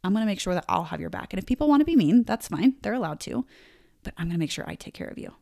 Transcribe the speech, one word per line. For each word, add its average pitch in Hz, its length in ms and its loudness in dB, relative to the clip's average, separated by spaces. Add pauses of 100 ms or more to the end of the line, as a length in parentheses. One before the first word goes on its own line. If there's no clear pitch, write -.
I'm 185 100 0
gonna 220 120 2
make 202 140 0
sure 180 140 -2
that 175 160 -2
I'll 170 160 2
have 156 160 -8
your 170 80 -6
back. - 240 -10
And 190 60 -4
if - 60 -10
people 294 220 0
wanna 294 180 6
be 339 100 2
mean, 220 280 6
that's - 240 -2
fine. 233 340 2
They're 208 120 -4
allowed 170 280 -4
to. - 240 -6 (580)
But - 140 -10
I'm 170 100 -4
gonna 170 100 -2
make 160 140 -2
sure - 160 -8
I 170 80 -10
take - 180 -16
care - 140 -12
of - 100 -12
you. - 240 -14